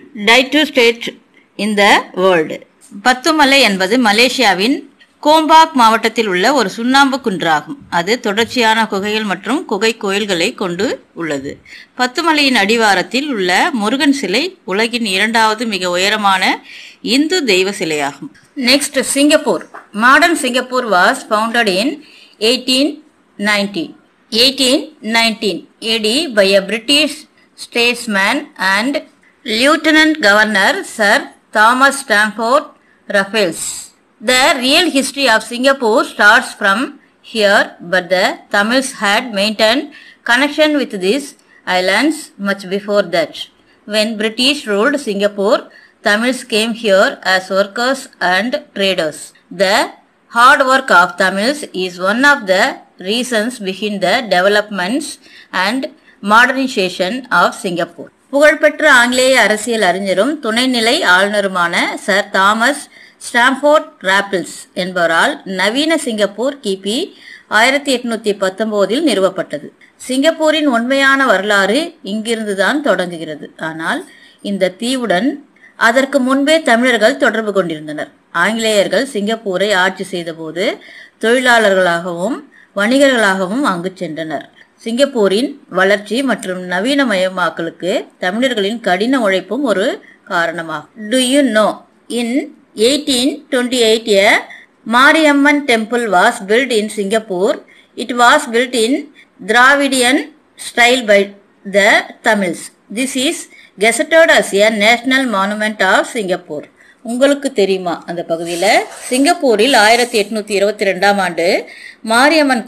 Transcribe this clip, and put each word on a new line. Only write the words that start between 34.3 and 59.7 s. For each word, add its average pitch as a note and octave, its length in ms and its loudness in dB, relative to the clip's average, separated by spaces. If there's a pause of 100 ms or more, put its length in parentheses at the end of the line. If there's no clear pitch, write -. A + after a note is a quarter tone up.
real D#4+ 220 2 (100)
history C#4 380 -2
of G#3+ 160 0
Singapore B3+ 600 0
starts A#3 400 4 (100)
from G3+ 200 0 (520)
here, G#3+ 300 2 (300)
but F3+ 120 0 (100)
the F#3+ 120 2 (280)
Tamils A#3 360 0 (120)
had G#3 200 0 (160)
maintained G#3+ 460 0 (440)
connection D4 420 2 (100)
with - 120 -6 (120)
these C4+ 240 -2 (480)
islands G#3 420 0 (300)
much G3 160 -6 (100)
before G3+ 300 0 (100)
that. D#3 180 -2 (640)
When G#3+ 160 0 (100)
British B3+ 400 0 (120)
ruled C4 340 0
Singapore, G3+ 540 0 (460)
Tamils A#3 360 0 (100)
came A3 220 -2 (100)
here G#3 260 4 (240)
as F#3 220 -2
workers A#3+ 460 -2 (320)
and G#3 160 -2 (260)
traders. F3 440 -2 (420)
The F#3+ 120 2 (640)
hard C4+ 240 6 (100)
work C4+ 200 2 (100)
of F3 80 4 (140)
Tamils G3+ 400 -2 (240)
is F3 100 -12 (140)
one A#3+ 120 -2 (120)
of B3+ 40 0 (140)
the F#3+ 100 2 (480)
reasons A#3+ 440 -2 (160)
behind G#3 360 -6
the F#3+ 80 2 (220)
developments G3+ 720 0 (580)
and B3 140 -2 (540)
modernization A3+ 800 2 (280)
of A3+ 80 2 (140)
Singapore. E3+ 460 -6 (220)
புகழ்பெற்ற D4+ 520 2 (160)
ஆங்கிலேய B3+ 440 2
அரசியல் G#3+ 460 0